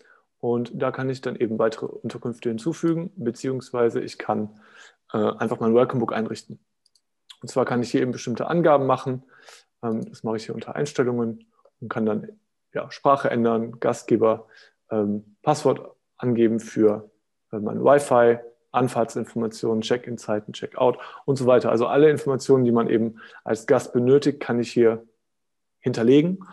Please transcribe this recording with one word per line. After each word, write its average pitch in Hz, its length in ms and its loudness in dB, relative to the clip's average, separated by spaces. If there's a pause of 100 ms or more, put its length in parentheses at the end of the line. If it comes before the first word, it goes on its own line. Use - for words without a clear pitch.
(400)
Und 120 340 -4
da 131 180 -4
kann 131 180 -6
ich 131 120 -6
dann 123 140 -6
eben 110 240 -2
weitere 113 260 -2
Unterkünfte - 640 -8
hinzufügen, 165 640 -2
beziehungsweise 123 840 -2
ich - 160 -12
kann, 107 420 -6 (540)
äh, 117 40 -2
einfach 110 420 -2
mein 113 160 2
Welcome 123 240 2
Book 113 140 -2
einrichten. 110 460 -8 (800)
Und 120 80 -14
zwar 127 160 0
kann 123 180 -2
ich - 80 -8
hier 135 100 2
eben 127 100 0
bestimmte 120 360 -6
Angaben 156 400 2
machen. 131 360 -2 (600)
Ähm, 110 260 -6
das - 140 -16
mache 113 140 -4
ich 110 80 -12
hier 113 100 -10
unter - 200 -12
Einstellungen 120 720 -2 (340)
und 113 100 -10
kann 113 160 -2
dann, 107 240 -2 (440)
ja, - 180 -8
Sprache 139 380 2
ändern, 117 500 -2
Gastgeber, 113 680 0 (420)
ähm, 104 520 -4
Passwort 143 540 -2 (220)
angeben 117 420 2
für, 107 520 0 (400)
äh, 110 80 -8
mein 107 240 -4
Wi-Fi, 123 560 4 (320)
Anfahrtsinformationen, 113 1080 -2
Check-in-Zeiten, 113 720 -6
Check-out - 440 0 (280)
und 139 100 0
so 123 100 -4
weiter. 123 260 4
Also 117 160 2
alle 147 220 6
Informationen, 135 540 2
die 120 80 4
man 117 180 2
eben 113 300 0 (240)
als 113 240 -4
Gast 127 240 2
benötigt, 135 480 2
kann 120 200 -2
ich 117 120 -4
hier 113 340 2 (720)
hinterlegen. 135 720 2